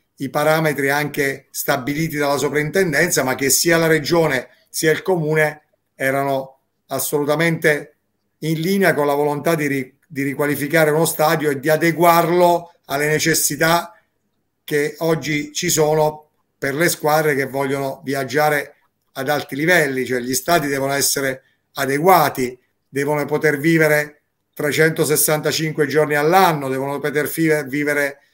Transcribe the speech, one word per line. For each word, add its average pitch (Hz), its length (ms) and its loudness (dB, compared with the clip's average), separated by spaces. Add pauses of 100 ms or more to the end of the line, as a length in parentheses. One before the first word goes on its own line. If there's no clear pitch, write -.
(160)
i 135 140 -8
parametri 151 580 0
anche 143 600 -2
stabiliti 147 680 -4
dalla 143 220 0
soprintendenza, 151 840 0
ma 127 120 -2
che 135 160 -2
sia 170 260 2
la 165 100 2
regione 156 640 2 (220)
sia 156 200 0
il 151 120 0
comune 156 600 0 (360)
erano 135 600 -2 (300)
assolutamente 151 1080 0 (440)
in 156 200 -2
linea 185 320 2
con 143 140 0
la 143 80 0
volontà 147 400 0
di 147 120 -2
ri-, 135 400 -6
di 135 160 -8
riqualificare 147 680 0
uno 160 160 2
stadio 151 440 0
e 135 80 -2
di 135 120 -2
adeguarlo 170 1040 2 (120)
alle 147 220 -2
necessità 160 920 0 (640)
che 147 360 -2
oggi 147 560 -2
ci 175 160 -4
sono 151 580 0 (300)
per 139 160 -4
le 165 160 2
squadre 151 440 0
che 135 120 -2
vogliono 135 580 -4
viaggiare 139 720 -2 (380)
ad 135 180 -6
alti 143 260 -4
livelli, 147 480 2
cioè 123 160 -2
gli 127 140 -4
stadi 160 340 0
devono 139 240 -2
essere 135 500 -2 (320)
adeguati, 139 840 2 (280)
devono 143 380 -2
poter 147 340 0
vivere 151 640 2 (320)
trecentosessantacinque 151 1300 0
giorni 147 280 0
all'anno, 156 540 2
devono 135 300 -4
poter 143 300 -2
fi-, 156 380 0
vivere, 143 540 -2 (140)